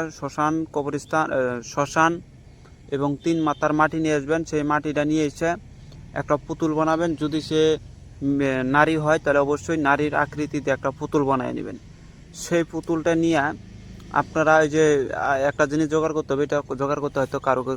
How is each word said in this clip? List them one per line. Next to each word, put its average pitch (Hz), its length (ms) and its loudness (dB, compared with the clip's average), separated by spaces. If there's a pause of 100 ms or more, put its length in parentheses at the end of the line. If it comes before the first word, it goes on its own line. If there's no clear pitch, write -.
(120)
শ্মশান, 151 420 -2 (200)
কবরস্থান, 147 580 -2
আহ, 123 300 0
শ্মশান 160 600 0 (680)
এবং 143 180 0 (140)
তিন 165 180 0
মাথার 151 320 0
মাটি 156 260 2
নিয়ে 156 160 0
আসবেন। 147 340 0
সেই 151 140 -2
মাটিটা 147 420 0
নিয়ে 156 200 2
এসে 165 240 -2 (640)
একটা 147 240 -2
পুতুল 156 360 -2
বানাবেন। 160 420 0
যদি 151 260 -4
সে, 156 360 2 (440)
উম, 139 180 0 (260)
নারী 151 320 4
হয়, 151 220 2
তাহলে 143 200 2
অবশ্যই 147 380 0
নারীর 143 380 2
আকৃতিতে 147 560 -2
একটা 135 200 -2
পুতুল 147 320 0
বানিয়ে 127 300 0
নেবেন। 104 240 -8 (560)
সেই 170 300 0
পুতুলটা 160 520 -2
নিয়ে 165 260 2 (680)
আপনারা 156 460 2
ওই 156 120 4
যে, 156 160 4 (280)
আহ, 131 240 0 (120)
একটা 151 160 2
জিনিস 151 240 0
জোগাড় 156 240 0
করতে 151 200 -2
হবে, 139 100 2
এটা 143 180 0 (180)
জোগাড় 139 220 -2
করতে 143 180 -4
হয়তো 135 200 -2
কারো, 131 220 0 (160)